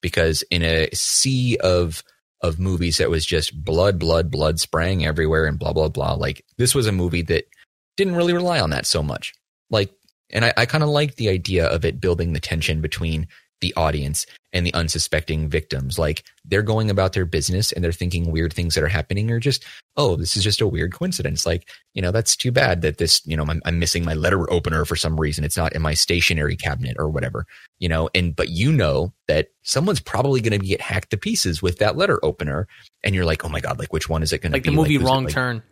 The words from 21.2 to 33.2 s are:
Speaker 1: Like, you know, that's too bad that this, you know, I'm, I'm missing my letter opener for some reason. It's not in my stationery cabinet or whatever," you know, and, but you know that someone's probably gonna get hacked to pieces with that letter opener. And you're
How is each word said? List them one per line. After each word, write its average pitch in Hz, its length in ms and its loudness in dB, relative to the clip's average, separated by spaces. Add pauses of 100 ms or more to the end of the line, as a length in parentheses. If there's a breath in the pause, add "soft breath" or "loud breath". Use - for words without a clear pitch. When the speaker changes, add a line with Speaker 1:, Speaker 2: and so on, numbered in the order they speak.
Speaker 1:
Like, 85 240 -2 (240 loud breath)
you - 80 -6
know, 87 100 0
that's - 260 0
too 127 140 -2
bad 123 300 4
that 78 160 0
this, - 300 2
you 78 100 -2
know, 78 100 0
I'm, 78 200 -2
I'm 85 120 0
missing 85 240 0
my 80 120 -2
letter 85 360 0
opener 80 360 0
for 80 100 -2
some 80 240 0
reason. 76 240 0
It's - 140 -2
not 80 160 0
in 80 80 -2
my 78 100 2
stationery 78 640 2
cabinet 64 420 -4
or 76 120 0
whatever," - 340 -4 (340 loud breath)
you 87 120 -2
know, 80 240 0
and, 87 200 2
but 82 140 -2
you 110 240 0
know 80 400 2 (160)
that 78 200 2 (140)
someone's 170 380 0
probably 131 400 0
gonna 107 160 0
get 95 240 -2
hacked - 300 -4
to 101 80 -2
pieces 95 420 -2
with 90 200 0
that 104 180 2
letter 180 260 2
opener. 76 420 -2 (380 loud breath)
And 98 100 2
you're 90 120 2